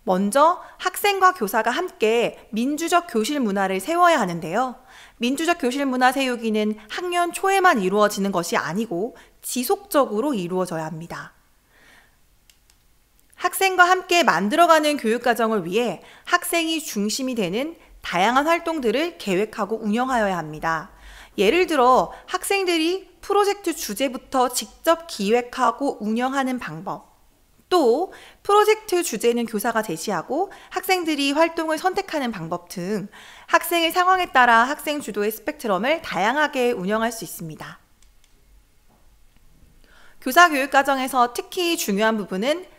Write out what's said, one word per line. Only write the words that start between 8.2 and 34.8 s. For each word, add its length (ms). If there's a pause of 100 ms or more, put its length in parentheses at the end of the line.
것이 240
아니고 600 (260)
지속적으로 920
이루어져야 500
합니다. 500 (2000)
학생과 500
함께 400
만들어가는 720
교육 260
과정을 420
위해 380 (220)
학생이 560
중심이 540
되는 420 (260)
다양한 440
활동들을 720
계획하고 580
운영하여야 600
합니다. 540 (460)
예를 300
들어 460 (140)
학생들이 920
프로젝트 540
주제부터 760
직접 580
기획하고 960
운영하는 580
방법, 500 (600)
또 440 (300)
프로젝트 600
주제는 440
교사가 360
제시하고 680 (200)
학생들이 600
활동을 460
선택하는 540
방법 360
등 400 (380)
학생의 460
상황에 400
따라 320
학생 360